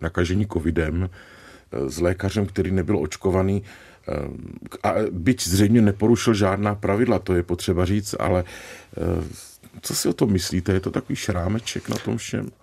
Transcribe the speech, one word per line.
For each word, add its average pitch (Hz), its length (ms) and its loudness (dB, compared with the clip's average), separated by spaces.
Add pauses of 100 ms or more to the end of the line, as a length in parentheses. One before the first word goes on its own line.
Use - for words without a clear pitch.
nakažení 90 460 0
covidem, 82 640 0 (640)
eh, 67 180 -4
s 71 100 -8
lékařem, 95 460 0
který 95 260 -2
nebyl 95 260 0
očkovaný, 95 680 0 (440)
eh, - 60 -4 (680)
a 104 100 0 (180)
byť 82 320 0
zřejmě 101 380 6
neporušil 107 520 4
žádná 101 420 2
pravidla, 101 440 2
to - 140 0
je 87 100 4
potřeba 87 420 0
říct, 101 340 0
ale, 90 240 2 (540)
eh, 85 260 -2 (580)
co - 140 -6
si - 140 0
o 160 40 2
tom 123 180 2
myslíte? 92 420 0
Je 95 60 2
to 92 120 -4
takový - 240 -4
šrámeček 98 720 -4
na 104 60 -4
tom 113 220 -4
všem? 110 300 -6 (160)